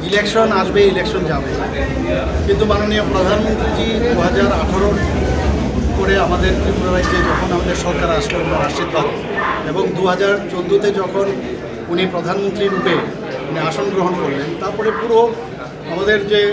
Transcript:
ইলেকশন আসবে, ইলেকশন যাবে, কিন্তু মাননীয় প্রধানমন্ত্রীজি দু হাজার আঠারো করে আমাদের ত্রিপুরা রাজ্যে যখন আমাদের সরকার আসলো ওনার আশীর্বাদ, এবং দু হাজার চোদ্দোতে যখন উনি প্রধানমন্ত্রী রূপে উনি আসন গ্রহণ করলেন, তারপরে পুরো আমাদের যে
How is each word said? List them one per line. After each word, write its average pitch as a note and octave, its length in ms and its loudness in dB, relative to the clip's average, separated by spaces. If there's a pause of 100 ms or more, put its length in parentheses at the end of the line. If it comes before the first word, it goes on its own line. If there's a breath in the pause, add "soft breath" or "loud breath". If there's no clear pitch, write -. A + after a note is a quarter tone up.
ইলেকশন G#3 440 2
আসবে, F#3+ 300 2 (120)
ইলেকশন F3+ 280 0 (100)
যাবে, C#3 180 -2 (920)
কিন্তু G3+ 220 2
মাননীয় G#3 380 2 (100)
প্রধানমন্ত্রীজি G#3+ 760 2 (160)
দু A#3+ 180 2
হাজার F3+ 280 4 (120)
আঠারো G3+ 280 2 (1040)
করে F#3+ 180 2 (120)
আমাদের F3+ 260 2 (100)
ত্রিপুরা F3+ 300 0
রাজ্যে F3+ 260 0 (120)
যখন F3+ 280 0
আমাদের F3 280 -2
সরকার E3+ 320 -2
আসলো F3 280 -2
ওনার D#3 220 0
আশীর্বাদ, D3+ 400 -2 (640)
এবং F#3 140 -2 (140)
দু F#3+ 140 0
হাজার G3 220 2 (160)
চোদ্দোতে G3 400 0 (100)
যখন F#3+ 260 -2 (640)
উনি F3 140 0 (100)
প্রধানমন্ত্রী F#3+ 540 -2
রূপে F3+ 280 0 (540)
উনি D#3+ 100 -4 (100)
আসন G3+ 240 -2
গ্রহণ F3+ 280 0
করলেন, C#3 260 -2 (140)
তারপরে G#3+ 280 -2 (100)
পুরো A3+ 200 2 (720)
আমাদের G3 280 2 (120)
যে G#3 100 4 (120)